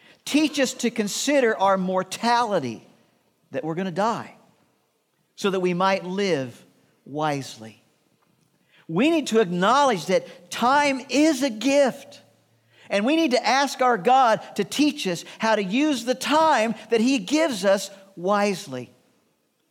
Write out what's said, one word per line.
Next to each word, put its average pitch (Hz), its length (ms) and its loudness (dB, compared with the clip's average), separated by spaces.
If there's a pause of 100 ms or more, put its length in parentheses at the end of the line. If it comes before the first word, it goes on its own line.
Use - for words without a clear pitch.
(260)
"Teach 294 340 0
us 254 140 0
to 233 160 -4
consider 226 680 0
our 190 220 2
mortality," 185 1080 -2 (680)
that 131 120 -6
we're 160 100 -6
gonna 190 160 -6
die, 190 440 -4 (1000)
"so - 140 -4
that 190 120 -2
we 180 120 0
might 190 320 0
live 180 580 -4 (440)
wisely." 135 760 -8 (1040)
We 190 220 2
need 330 200 0
to 220 120 2
acknowledge 196 680 2
that - 440 -4
time 269 580 2
is 285 340 2
a 277 80 0
gift. 262 720 0 (720)
And 202 140 0
we 294 80 2
need 320 160 2
to 226 160 0
ask 262 360 0
our 247 140 4
God 226 440 4 (160)
to 208 80 0
teach 294 420 -2
us 175 180 -6 (140)
how 220 160 0
to 214 80 2
use 247 420 0
the 247 120 0
time 254 580 2 (140)
that 233 120 2
He 254 200 2
gives 254 440 -2
us 196 240 2 (280)
wisely. 175 760 -2 (800)